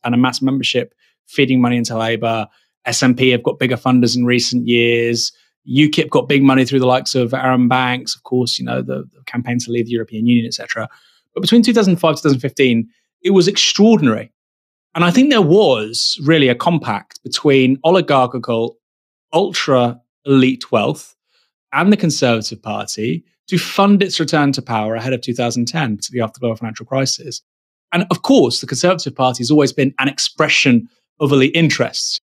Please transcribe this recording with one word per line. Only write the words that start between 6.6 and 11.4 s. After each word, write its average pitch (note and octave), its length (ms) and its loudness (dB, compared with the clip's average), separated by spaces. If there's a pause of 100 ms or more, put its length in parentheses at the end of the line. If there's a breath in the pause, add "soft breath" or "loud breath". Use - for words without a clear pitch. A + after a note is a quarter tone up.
through C3+ 160 0
the B2+ 60 2
likes B2+ 280 0
of B2 200 0
Arron B2+ 340 2
Banks, B2+ 460 -2
of - 80 -20
course, B2+ 380 -4
you B2+ 40 -8
know, A#2+ 160 -4
the, C3 320 -8
the - 140 -20
campaign A#2+ 320 -6
to A#2 140 -6
leave A#2+ 140 -2
the A#2+ 60 -8
European A2+ 340 -4
Union, A#2+ 200 2
et A2+ 80 -10
cetera. - 340 -10 (460 soft breath)
But - 60 -6